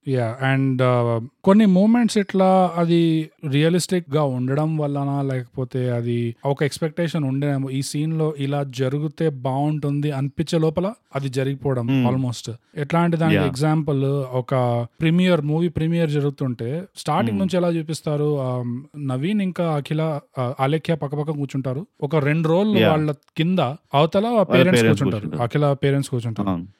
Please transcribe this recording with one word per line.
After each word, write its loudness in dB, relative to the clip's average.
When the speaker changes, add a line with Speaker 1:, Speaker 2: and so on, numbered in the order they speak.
Speaker 1:
యా, -2
and, 0
uh, 2
కొన్ని 6
మూమెంట్స్ 4
ఇట్లా 4
అది 2
రియలిస్టిక్ 0
గా 2
ఉండడం -2
వల్లనా, -2
లేకపోతే -4
అది -2
ఒక -2
ఎక్స్‌పెక్టేషన్ -4
ఉండేనేమో, -2
ఈ -4
సీన్ -4
లో -2
ఇలా -2
జరిగితే -2
బాగుంటుంది -2
అనిపించే -2
లోపల 0
అది -2
జరిగిపోవడం -2
Speaker 2:
Hmm. 2
Speaker 1:
almost. -4
ఎట్లా 0
అంటే 2
దానికి 2
Speaker 2:
యా. 2
Speaker 1:
ఎగ్జాంపుల్ 0
ఒక -2
ప్రీమియర్, 4
మూవీ 0
ప్రీమియర్ 0
జరుగుతుంటే -2
స్టార్టింగ్ 0
Speaker 2:
Hmm. 0
Speaker 1:
నుంచి 0
ఎలా 0
చూపిస్తారు, -2
ఆ, -4
నవీన్ -2
ఇంకా -2
అఖిల, -2
ఆ, -2
ఆలేఖ్య 0
పక్కపక్క -6
కూర్చుంటారు. -6
ఒక -2
రెండు 2
రోజులు 2
Speaker 2:
యా. 4
Speaker 1:
వాళ్ళ 0
కింద 0
అవతల 0
Speaker 2:
వాళ్ళ 2
Speaker 1:
పేరెంట్స్ 4
Speaker 2:
పేరెంట్స్ 4
Speaker 1:
కూర్చుంటారు. -2
Speaker 2:
కూర్చుంటారు. -4
Speaker 1:
అఖిల 0
పేరెంట్స్ 0
కూర్చుంటారు. -4
Speaker 2:
అవును. -4